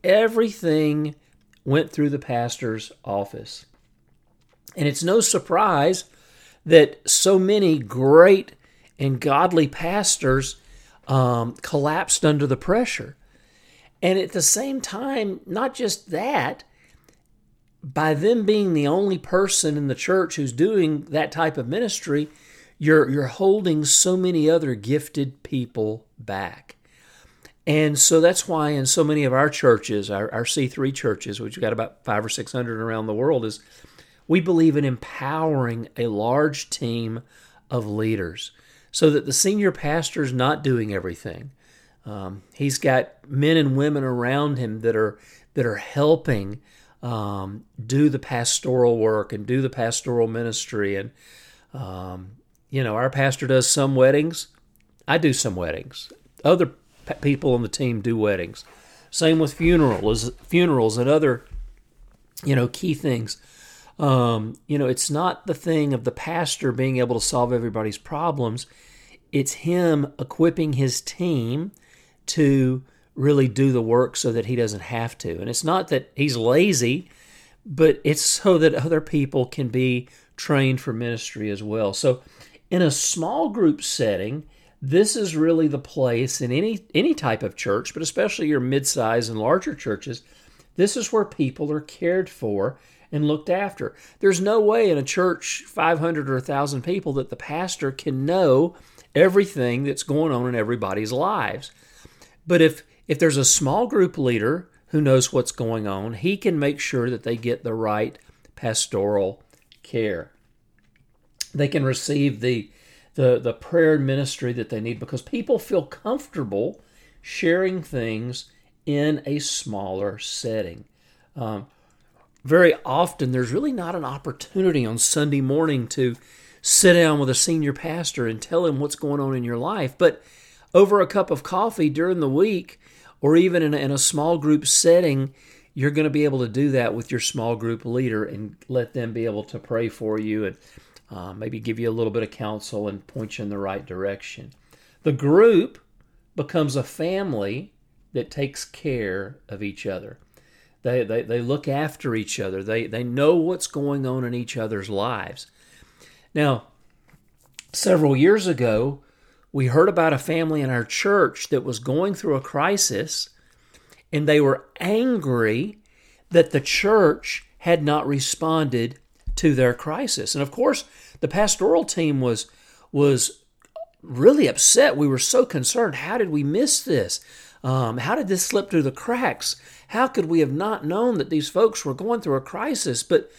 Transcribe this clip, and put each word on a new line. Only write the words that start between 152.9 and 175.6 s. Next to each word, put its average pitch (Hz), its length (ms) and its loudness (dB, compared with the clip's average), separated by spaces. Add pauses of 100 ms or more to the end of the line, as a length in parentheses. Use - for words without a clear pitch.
know 139 320 2
what's 165 320 0
going 143 380 -4
on 131 180 -2
in 120 100 -6
each 120 240 -8
other's 107 320 -6
lives. 101 580 -6 (840)
Now, 143 340 0 (1080)
several 156 420 4
years 185 320 4
ago, 123 560 0 (480)
we 135 160 0
heard 160 220 4
about 165 240 2
a 135 60 0
family 160 420 -2
in 131 80 -2
our 123 140 -2
church 190 680 0
that 135 140 0
was 120 160 -6
going 151 340 -2
through 170 220 -2
a 131 60 -2
crisis, 156 880 -2 (840)
and 151 140 0
they 151 120 6
were 135 280 2 (120)
angry 175 1000 0 (500)
that 170 220 6
the 139 100 0
church - 880 2 (120)
had 170 240 2
not 147 220 0
responded 139 920 -2 (360)
to 151 200 4
their 123 180 4
crisis. 165 640 -6
And 139 60 -2
of 139 100 -4
course, - 340 0 (340)
the 160 80 0
pastoral 185 580 2
team 147 360 0
was, 120 280 0 (420)
was 139 520 2 (580)
really 185 460 6
upset. - 480 4
We 143 120 2
were 131 120 0
so 254 260 2
concerned. 170 500 -2